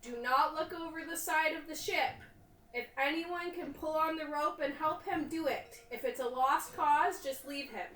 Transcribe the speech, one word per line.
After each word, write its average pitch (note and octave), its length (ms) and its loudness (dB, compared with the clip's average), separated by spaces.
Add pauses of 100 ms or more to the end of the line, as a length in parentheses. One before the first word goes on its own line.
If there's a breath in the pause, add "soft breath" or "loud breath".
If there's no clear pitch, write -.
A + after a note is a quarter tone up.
Do A#3+ 200 -10
not C4+ 320 4
look D#4 180 -2
over E4 360 -8
the E4 80 -6
side D#4+ 380 2
of D#4+ 120 -6
the D#4 80 -10
ship. D#4+ 400 0 (580)
If A#3+ 140 -4 (100)
anyone E4+ 560 0
can E4+ 200 -6
pull D#4 220 -4
on D#4+ 220 4
the D#4 100 -4
rope D4 360 -2
and C#4+ 120 0
help D#4 300 0
him, F4+ 240 0
do D#4+ 180 -2
it. - 340 -4 (100)
If - 140 -10
it's B3 160 0
a B3+ 60 0
lost B3+ 500 2
cause, D#4 480 4
just C4+ 240 -4
leave C#4 220 -6
him. G#3 260 -6